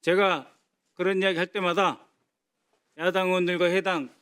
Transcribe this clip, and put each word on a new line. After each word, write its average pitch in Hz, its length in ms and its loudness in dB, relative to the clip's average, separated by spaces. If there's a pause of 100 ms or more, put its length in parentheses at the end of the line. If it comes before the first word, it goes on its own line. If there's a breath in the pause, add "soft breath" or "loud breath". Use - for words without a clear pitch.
제가 180 540 0 (400)
그런 190 280 -2
이야기 190 160 0
할 180 80 0
때마다 180 600 -2 (880)
야당 185 320 0
의원들과 180 380 0
해당 175 560 -2